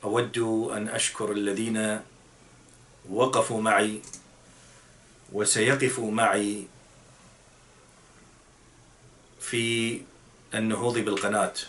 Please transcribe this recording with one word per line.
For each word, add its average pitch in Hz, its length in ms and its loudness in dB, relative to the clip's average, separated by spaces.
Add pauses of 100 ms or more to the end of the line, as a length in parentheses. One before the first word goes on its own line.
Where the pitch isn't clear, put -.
أود 113 340 0 (360)
أن 107 140 -4
أشكر 110 440 -2
الذين 107 720 -2 (1080)
وقفوا 113 520 2
معي 107 400 2 (1300)
وسيقفوا 117 800 2
معي 104 560 2 (2750)
في 117 640 -2 (520)
النهوض 110 440 0
بالقناة. 101 560 0 (160)